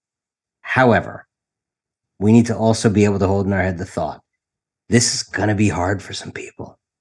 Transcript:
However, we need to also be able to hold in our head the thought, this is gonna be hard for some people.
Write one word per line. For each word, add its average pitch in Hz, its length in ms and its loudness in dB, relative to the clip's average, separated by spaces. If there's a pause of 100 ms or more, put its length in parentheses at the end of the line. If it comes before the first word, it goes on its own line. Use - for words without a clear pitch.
(640)
However, - 640 0 (920)
we 104 140 4
need 117 140 6
to 110 100 -4
also 110 320 0
be 104 160 4
able 101 140 2
to 92 100 0
hold 98 180 0
in 101 60 0
our 92 100 0
head 87 160 -4
the 90 60 -10
thought, - 380 -8 (640)
this 117 260 2
is - 80 -6
gonna 104 320 -4
be 101 140 2
hard 90 340 -4
for - 120 -16
some - 180 -14
people. - 460 -16 (220)